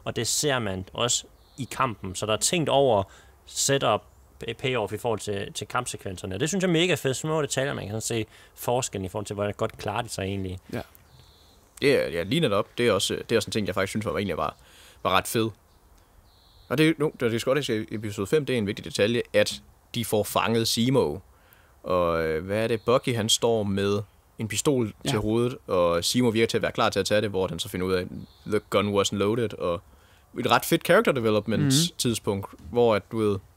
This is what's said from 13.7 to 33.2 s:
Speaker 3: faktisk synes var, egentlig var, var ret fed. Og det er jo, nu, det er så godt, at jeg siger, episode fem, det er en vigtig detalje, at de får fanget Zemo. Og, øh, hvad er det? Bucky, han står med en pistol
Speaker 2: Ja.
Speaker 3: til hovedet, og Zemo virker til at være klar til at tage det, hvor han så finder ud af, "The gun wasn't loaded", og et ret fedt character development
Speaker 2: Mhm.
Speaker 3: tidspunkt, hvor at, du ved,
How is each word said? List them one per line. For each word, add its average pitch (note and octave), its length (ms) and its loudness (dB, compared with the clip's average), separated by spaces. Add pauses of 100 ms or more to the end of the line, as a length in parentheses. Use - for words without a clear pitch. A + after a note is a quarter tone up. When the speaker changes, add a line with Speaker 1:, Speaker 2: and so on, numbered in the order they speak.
Speaker 3:
faktisk G2 160 0
synes G#2+ 140 -4
var, F2 120 -2
egentlig F#2 200 -2
var, D#2 180 -4 (480)
var F#2 140 0
ret F2+ 100 0
fed. A2+ 220 0 (1200)
Og B2 80 -2
det D#3 60 6
er D#3 40 6
jo, D#3 100 4
nu, D3 220 0
det A2+ 140 2
er A#2 60 0
så - 60 -6
godt, C3 120 2
at C3+ 120 -2
jeg A2 180 -2
siger, A2 100 -6
episode G#2 300 -4
fem, A#2 180 2
det B2+ 80 -2
er B2+ 40 2
en G#2 100 0
vigtig G2 180 -4
detalje, G#2+ 360 2 (120)
at - 280 2 (340)
de A#2 100 -2
får G#2 180 2
fanget A2 440 2
Zemo. A2+ 500 2 (680)
Og, E2+ 420 2
øh, D#2+ 200 -2
hvad G#2 180 -2
er A2+ 40 0
det? A#2 140 -2
Bucky, B2 340 2
han A2 140 0
står A2+ 340 2
med G2+ 360 0 (400)
en A2+ 80 -6
pistol A2+ 460 0 (120)
Speaker 2:
Ja. - 40 -2
Speaker 3:
til A#2 100 2
hovedet, A#2 380 0 (100)
og F2 360 2
Zemo B2 260 2
virker A2 180 4
til - 100 0
at G2+ 40 -4
være - 100 -2
klar A#2 180 2
til G2+ 100 0
at F#2+ 60 2
tage G#2 160 2
det, A2 80 -2
hvor F#2 180 0
han E2 120 -6
så G#2+ 100 -8
finder F#2 180 -4
ud F#2 60 0
af, F#2 120 0 (420)
"The G#2 120 0 (100)
gun G2+ 300 2
wasn't G2 160 0
loaded", G#2 380 0
og F2 280 -4 (580)
et A#2 120 0
ret B2 140 4
fedt E3 200 2
character G3 260 4
development G#2+ 520 2
Speaker 2:
Mhm. C3+ 80 4 (260)
Speaker 3:
tidspunkt, G#2 480 -2 (260)
hvor A#2 240 6
at, G2 160 0
du A2+ 80 -4
ved, G#2 180 2 (200)